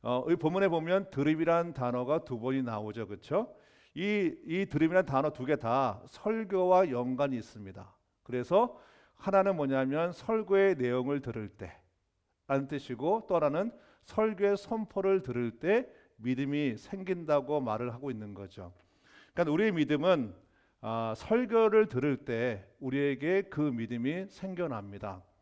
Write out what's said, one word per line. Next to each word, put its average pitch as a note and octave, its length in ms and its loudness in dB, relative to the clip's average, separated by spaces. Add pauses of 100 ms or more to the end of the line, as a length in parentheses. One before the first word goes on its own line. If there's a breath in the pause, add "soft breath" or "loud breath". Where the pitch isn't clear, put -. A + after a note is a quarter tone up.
어, B2 260 -2
이 E3+ 80 4
본문에 F3+ 320 2
보면 E3+ 420 0
들음이란 D#3+ 640 2
단어가 B2+ 500 0
두 B2 160 -8
번이 C3 240 0
나오죠. G#2+ 440 -6
그쵸? D3+ 440 -4 (440 soft breath)
이, G3 400 0 (100)
이 F3+ 220 -2
들음이란 D#3+ 400 2
단어 C#3 240 0
두 B2+ 160 -8
개 D3 100 2
다 A#2 480 0
설교와 F#3+ 840 2
연관이 B2+ 440 0
있습니다. G2+ 560 -12 (320)
그래서 E3+ 560 2 (360 loud breath)
하나는 G3 420 4
뭐냐면 C#3 560 0
설교의 G3 640 4
내용을 B2+ 480 0
들을 A2 260 -6
때 F#2 240 -12 (760)
라는 C#3 220 0
뜻이고, D3 580 -4
또 F#3 100 0
하나는 D#3+ 360 2 (300 loud breath)
설교의 G3+ 560 0
선포를 G3 640 -2
들을 A#2+ 280 -2 (100)
때 A3 280 0 (280 loud breath)
믿음이 C3+ 600 -2
생긴다고 D#3 880 -2
말을 A#2 320 -2
하고 C3+ 160 -8
있는 G#2+ 240 -8
거죠. F#2+ 400 -14 (580 soft breath)
그러니까 E3+ 220 0
우리의 G#3 180 4
믿음은, D3+ 640 2 (480 soft breath)
아, A2+ 320 -4
설교를 A3 760 2
들을 B2+ 260 0
때 A2+ 480 -4 (160)
우리에게 C#3+ 680 0
그 D3 100 -4
믿음이 B2+ 680 -2
생겨납니다. G#2 920 -8 (200)